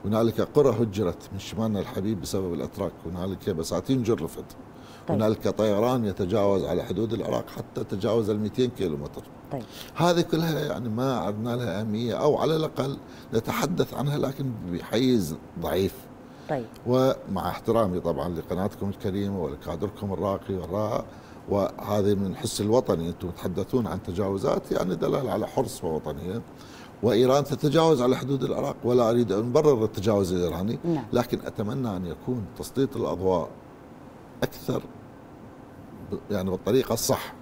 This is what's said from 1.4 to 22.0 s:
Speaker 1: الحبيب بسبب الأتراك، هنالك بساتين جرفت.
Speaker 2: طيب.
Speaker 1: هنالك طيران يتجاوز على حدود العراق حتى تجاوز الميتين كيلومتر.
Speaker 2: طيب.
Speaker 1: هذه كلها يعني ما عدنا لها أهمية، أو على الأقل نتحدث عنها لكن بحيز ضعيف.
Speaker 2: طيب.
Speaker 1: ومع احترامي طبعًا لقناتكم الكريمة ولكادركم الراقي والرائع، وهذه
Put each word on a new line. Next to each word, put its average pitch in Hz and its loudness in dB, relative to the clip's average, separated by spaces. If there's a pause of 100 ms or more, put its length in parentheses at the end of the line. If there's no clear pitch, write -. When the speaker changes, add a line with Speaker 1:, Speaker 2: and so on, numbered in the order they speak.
Speaker 1:
الحبيب 95 -2
بسبب 95 -2
الأتراك، 80 -4 (140)
هنالك 90 -4
بساتين 92 0
جرفت. 98 -2 (640)
Speaker 2:
طيب. 104 2
Speaker 1:
هنالك 107 2 (100)
طيران 110 4
يتجاوز 98 2
على 82 0
حدود 107 -2
العراق 65 -2
حتى - -8
تجاوز 107 0
الميتين 107 2
كيلومتر. 76 -4 (300)
Speaker 2:
طيب. 131 -6 (320)
Speaker 1:
هذه 170 4
كلها 165 0
يعني 113 -4
ما 123 0
عدنا 107 -2
لها 110 -2
أهمية، 110 -2
أو 139 4
على 151 2
الأقل 143 -2 (360)
نتحدث 139 0
عنها 147 -2
لكن 135 -2 (200)
بحيز 107 2 (240)
ضعيف. 82 0 (560)
Speaker 2:
طيب. 131 -4 (220)
Speaker 1:
ومع 123 2
احترامي 101 2
طبعًا 80 0
لقناتكم 90 -4
الكريمة 98 -2
ولكادركم 80 -6
الراقي 95 -2
والرائع، 98 -2 (440)
وهذه 101 2